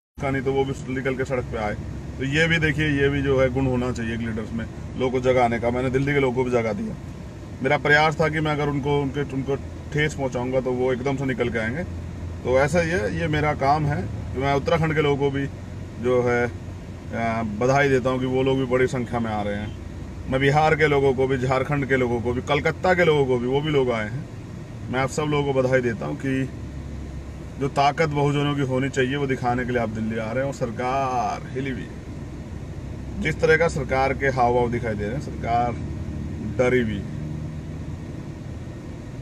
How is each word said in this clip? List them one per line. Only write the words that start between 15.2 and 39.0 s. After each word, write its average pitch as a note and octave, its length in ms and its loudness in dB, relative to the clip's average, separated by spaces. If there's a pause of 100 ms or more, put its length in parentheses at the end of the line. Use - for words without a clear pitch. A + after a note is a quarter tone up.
भी C#3 140 0 (560)
जो B2 220 4
है, A#2+ 220 4
अ, - 1000 -6 (160)
बधाई C3+ 300 4
देता B2+ 200 4
हूँ C3 100 0
कि B2+ 80 0
वो C3 160 2
लोग C3+ 140 4
भी C3+ 100 0
बड़ी B2+ 200 4
संख्या A#2+ 320 -2
में A2+ 120 0
आ G#2+ 100 -2
रहे G2+ 140 -2
हैं। G#2 200 -6 (540)
मैं C3 120 0
बिहार D3+ 340 6
के D3+ 120 4
लोगों C#3 260 4
को C3 140 2
भी, C3+ 100 0
झारखंड C3 500 0
के C3 100 4
लोगों A#2+ 240 2
को A#2+ 120 0
भी, B2 100 -2
कलकत्ता D#3 500 2
के F3 120 6
लोगों D3 200 6
को B2+ 120 2
भी, A#2+ 100 -2
वो C3+ 140 2
भी D#3 100 -2
लोग C3 200 4
आए A2 140 0
हैं। B2 200 -6 (640)
मैं B2+ 100 0
आप C3+ 100 0
सब D#3 140 -2
लोगों C#3+ 300 0
को C3 80 4
बधाई B2+ 200 4
देता A#2+ 240 -2
हूँ D3 120 -4
कि C3 320 -2 (1080)
जो C3+ 120 -2
ताकत C#3+ 400 4
बहुजनों C#3+ 460 2
की C#3+ 80 0
होनी C3 260 0
चाहिए C3 260 2
वो C#3+ 120 0
दिखाने B2 380 0
के B2 60 -4
लिए A#2+ 100 2
आप A2 80 0
दिल्ली A2 280 -4
आ A2 80 -4
रहे A2+ 100 -4
हैं। C3 80 0
और C#3 120 -2
सरकार B2+ 960 -2
हिली C3+ 200 -4
हुई A#2+ 120 -6
है, - 1400 -10
जिस D#3 200 -2
तरह D#3+ 160 6
का E3 120 4
सरकार C3+ 440 0
के C3 160 0
हाव B2 240 4
भाव A#2+ 180 4
दिखाई A#2 240 -2
दे G#2 80 -4
रहे G#2 100 -2
हैं, C#3+ 80 -4
सरकार A#2+ 500 0 (840)
डरी B2 240 4
हुई A2 120 0
है। G2 220 -6 (2000)